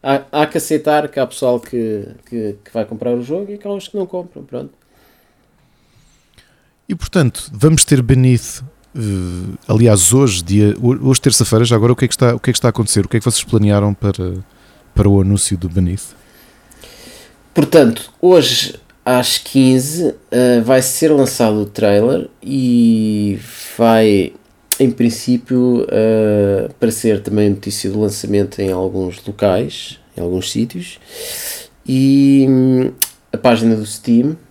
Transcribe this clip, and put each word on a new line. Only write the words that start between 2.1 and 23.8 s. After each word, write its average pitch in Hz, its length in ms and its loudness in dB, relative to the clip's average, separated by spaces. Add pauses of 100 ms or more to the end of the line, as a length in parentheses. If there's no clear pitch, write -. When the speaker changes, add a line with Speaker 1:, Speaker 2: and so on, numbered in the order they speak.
Speaker 1:
que, 107 360 -8
que - 80 -20
vai 110 140 -4
comprar 120 280 -6
o 123 80 -4
jogo 185 300 -8
e 202 60 -14
que 202 80 -16
há 202 40 -8
uns 196 180 -10
que - 80 -12
não 190 100 -4
compram, 175 380 -14
pronto. - 260 -14 (2250)
Speaker 2:
E, 196 60 -6
portanto, - 580 -2
vamos 143 320 4
ter 131 180 4
Beneath, 127 600 2 (340)
eh, 92 580 -6 (120)
aliás, 110 480 4
hoje, 110 280 2
dia, 101 380 2
ho-, 127 280 0
hoje 131 120 2
terça-feira, 117 440 2
já 117 120 2
agora, 120 160 4
o 117 40 2
que 127 100 0
é - 20 -2
que - 60 -4
está, 120 200 2
o 113 60 -6
que 127 100 -2
é - 20 -2
que - 60 -2
está 123 100 0
a - 20 4
acontecer? 104 340 -2
O - 40 -6
que - 100 -2
é - 20 0
que - 40 -16
vocês - 200 -2
planearam 104 480 2
para, 95 420 -4 (600)
para 98 140 4
o 101 120 4
anúncio 98 380 0
do 87 100 -8
Beneath? 90 460 -4 (1400)
Speaker 1:
Portanto, 139 560 2 (100)
hoje 170 560 2 (280)
às 123 340 0
quinze, 135 760 0 (160)
eh, 123 300 2
vai 127 220 2
ser 156 280 -2
lançado 127 500 2
o 101 60 -4
trailer 110 600 0 (140)
e 110 960 0 (380)
vai, 110 560 4 (460)